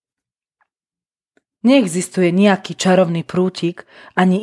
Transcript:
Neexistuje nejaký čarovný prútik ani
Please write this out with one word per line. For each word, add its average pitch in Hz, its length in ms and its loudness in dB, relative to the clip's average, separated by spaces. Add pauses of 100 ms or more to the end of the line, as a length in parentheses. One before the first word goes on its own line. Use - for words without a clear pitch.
(1600)
Neexistuje 185 640 0
nejaký 190 480 0
čarovný 180 480 0
prútik 180 640 -6 (240)
ani 185 300 2